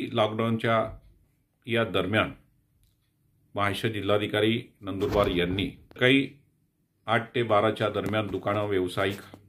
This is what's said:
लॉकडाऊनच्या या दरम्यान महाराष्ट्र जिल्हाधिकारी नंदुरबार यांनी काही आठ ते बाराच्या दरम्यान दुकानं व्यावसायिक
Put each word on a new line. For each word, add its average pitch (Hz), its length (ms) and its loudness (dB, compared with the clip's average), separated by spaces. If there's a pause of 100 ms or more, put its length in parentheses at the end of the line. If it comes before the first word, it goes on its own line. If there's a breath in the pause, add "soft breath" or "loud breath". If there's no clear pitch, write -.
(140)
लॉकडाऊनच्या 113 720 2 (840)
या 117 180 2
दरम्यान 92 460 0 (1200)
महाराष्ट्र 101 360 0
जिल्हाधिकारी 104 720 0 (200)
नंदुरबार 98 480 0
यांनी 90 400 0 (300)
काही 139 300 2 (760)
आठ 113 280 -2
ते 120 100 0
बाराच्या 107 460 2
दरम्यान 101 380 -2
दुकानं 101 380 -2
व्यावसायिक 98 540 -2 (280)